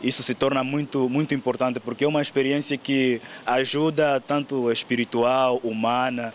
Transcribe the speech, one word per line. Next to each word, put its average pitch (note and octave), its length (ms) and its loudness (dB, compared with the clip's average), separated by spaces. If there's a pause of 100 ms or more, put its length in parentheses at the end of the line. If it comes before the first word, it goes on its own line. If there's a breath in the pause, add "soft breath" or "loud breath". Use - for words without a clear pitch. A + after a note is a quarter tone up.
isso B2+ 220 0
se B2+ 100 -2
torna C3+ 300 2
muito, C3+ 460 -2
muito D3 260 0
importante, B2+ 460 -2
porque A#2+ 240 -4
é - 20 4
uma D3+ 160 2
experiência C#3 560 0
que C3 420 0 (240 loud breath)
ajuda C#3+ 760 2
tanto C3+ 500 0
espiritual, A#2+ 840 2
humana, A#2+ 800 -2